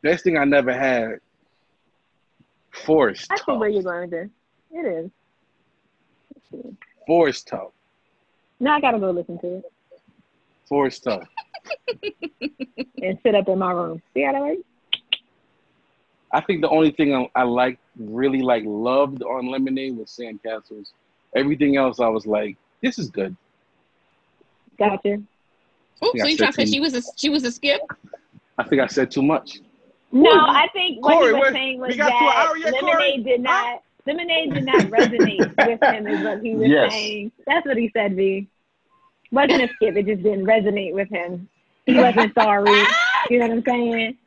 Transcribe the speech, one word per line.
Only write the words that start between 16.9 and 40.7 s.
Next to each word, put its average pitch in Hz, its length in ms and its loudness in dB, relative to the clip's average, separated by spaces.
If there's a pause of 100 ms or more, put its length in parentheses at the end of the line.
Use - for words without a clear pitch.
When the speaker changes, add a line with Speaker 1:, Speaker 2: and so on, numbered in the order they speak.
Speaker 1:
thing 143 240 0
I, 127 200 0
I 127 100 2
like, 123 340 0 (200)
really, 123 440 -2
like, 120 240 2
loved 127 560 0
on 123 240 -6
Lemonade 131 500 -4
was 110 140 -14
Sandcastles. 110 800 -14 (440)
Everything 139 440 2
else, 131 220 0
I 117 80 2
was 110 180 -4
like, 104 320 -4 (240)
"This 247 160 -4
is 170 100 -6
good." 98 260 -6 (1400)
Speaker 2:
Gotcha. 202 360 0
Speaker 3:
Oops, 208 80 -10 (800)
Speaker 1:
I - 100 0
think - 80 -2
Speaker 3:
so 208 60 0
Speaker 1:
I - 20 0
Speaker 3:
you 311 80 0
Speaker 1:
said - 20 -6
Speaker 3:
trying 269 140 2
to - 40 -8
say - 100 0
Speaker 1:
too 208 60 0
Speaker 3:
she 277 80 0
was 294 140 -2
a, 240 80 -4 (140)
she 277 140 -2
was 285 140 -2
a 240 80 -2
skip? 285 280 -2 (800)
Speaker 1:
I - 60 -2
think 135 180 2
I 123 60 0
said 131 220 0
too 139 120 -2
much. - 380 -2 (520)
Speaker 2:
No, 294 180 8
Speaker 1:
Ooh. 466 80 8
Speaker 2:
I 311 360 4
think 359 280 -4
what 294 120 6
Speaker 1:
Corey, 294 140 6
Speaker 2:
he 220 40 4
was 269 80 2
Speaker 1:
we're, 269 120 4
Speaker 2:
saying 262 280 -4
Speaker 1:
we 254 80 -6
Speaker 2:
was 247 80 -2
Speaker 1:
got 233 120 2
to 247 60 2
an 247 120 4
Speaker 2:
that 320 220 4
Speaker 1:
hour 320 100 -2
yet, 320 160 -2
Speaker 2:
Lemonade 330 240 0
Speaker 1:
Corey? 277 240 0
Speaker 2:
did 247 180 0
not, 254 260 0
Speaker 1:
Huh? 240 120 -8 (280)
Speaker 2:
Lemonade 320 460 -4
did 269 120 -4
not 262 220 4
resonate 208 720 0
Speaker 1:
<laughs> - 100 4
Speaker 2:
with 226 160 0
him 220 240 2
is 208 140 -2
what 208 220 -4
he 226 140 -4
was 214 120 2
Speaker 4:
Yes. 147 240 4
Speaker 2:
saying. 208 400 -8 (140)
That's 330 200 0
what 262 120 0
he 233 160 0
said, 208 220 -2
V. 196 320 -2 (840)
Wasn't 277 320 4
a 240 140 0
skip, 214 200 2
it 202 100 0
just 202 160 -2
didn't 196 220 0
resonate 202 480 2